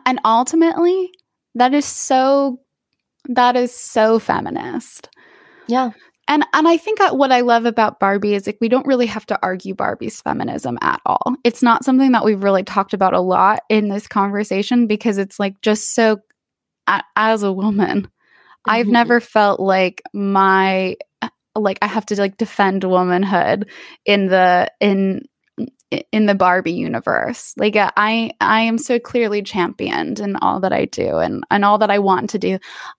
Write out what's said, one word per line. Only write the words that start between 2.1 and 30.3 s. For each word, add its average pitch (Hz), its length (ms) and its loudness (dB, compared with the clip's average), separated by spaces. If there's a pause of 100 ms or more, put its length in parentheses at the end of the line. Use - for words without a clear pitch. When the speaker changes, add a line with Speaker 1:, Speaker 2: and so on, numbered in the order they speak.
Speaker 1:
that 247 320 2
is 247 180 -2
so 220 440 2
feminist. - 920 -6 (580)
Speaker 2:
Yeah. 240 240 0 (380)
Speaker 1:
And, 294 240 4
and 311 120 4
I 339 120 6
think 427 240 -2
I, 370 100 4
what 262 220 2
I 247 80 6
love 233 240 4
about 226 340 0
Barbie 202 360 0
is, 196 120 -4
like, 208 140 -6
we 233 80 0
don't 247 180 0
really 247 200 2
have 214 180 -10
to - 180 -4
argue 190 320 -4
Barbie's - 460 -4
feminism - 600 -6
at - 240 -2
all. - 380 -2
It's 233 180 -2
not 233 220 2
something 262 300 2
that 226 100 2
we've 202 180 0
really 196 220 2
talked 196 300 -4
about 190 200 2
a 180 60 2
lot 185 480 2
in 214 220 0
this 202 180 -6
conversation 202 800 0
because 208 300 -2
it's, 196 240 -4
like, 196 180 -4
just - 340 0
so, 214 280 2 (640)
a-, 196 160 0 (140)
as 220 260 0
a 196 80 -2
woman, 196 580 -2 (560)
I've 220 220 0
Speaker 2:
Mm-hmm. 214 60 0
Speaker 1:
never 233 280 4
felt 208 400 0
like 190 400 0 (120)
my, 190 840 0 (580)
like, 208 260 -2
I 208 60 0
have 208 200 -6
to, 214 120 -4
like, 196 160 -2
defend 196 480 -2
womanhood 185 840 0 (360)
in 202 220 2
the, 180 420 4 (120)
in, 196 400 0 (880)
in 214 140 2
the 202 100 2
Barbie 180 380 2
universe. - 840 -4
Like, 208 200 0
I, 220 540 0 (100)
I 220 200 2
am 226 160 0
so 233 220 -2
clearly 220 440 -2
championed - 760 -4
in 202 160 -6